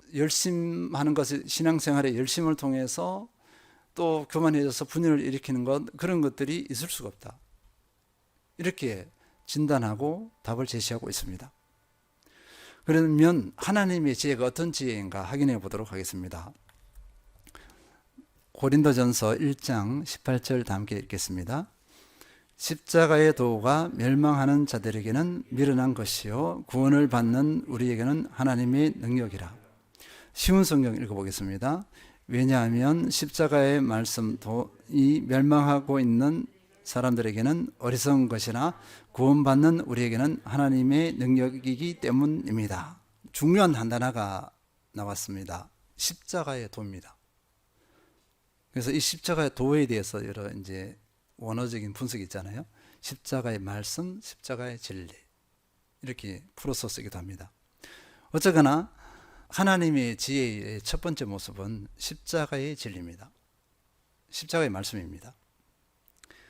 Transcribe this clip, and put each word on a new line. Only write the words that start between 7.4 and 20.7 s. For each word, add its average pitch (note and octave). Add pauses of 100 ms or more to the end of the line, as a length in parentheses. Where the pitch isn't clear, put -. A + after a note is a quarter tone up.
이렇게 A#2 (340)
진단하고 D3 (120)
답을 A#2
제시하고 A2+
있습니다. G2+ (1300)
그러면 D#3
하나님의 F3+
지혜가 B2+
어떤 E3
지혜인가 G2+
확인해 C3
보도록 G2
하겠습니다. F2+ (2000)
고린도전서 B2+
일 C#3+
장 A#2+
십팔 B2+
절 B2+
다 G#2